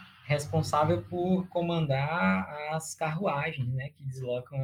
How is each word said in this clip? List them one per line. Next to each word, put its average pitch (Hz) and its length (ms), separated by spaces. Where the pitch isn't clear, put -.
responsável 156 800
por 180 460
comandar 170 1000
as - 220
carruagens, 156 800
né, 131 160
que - 140
deslocam 131 600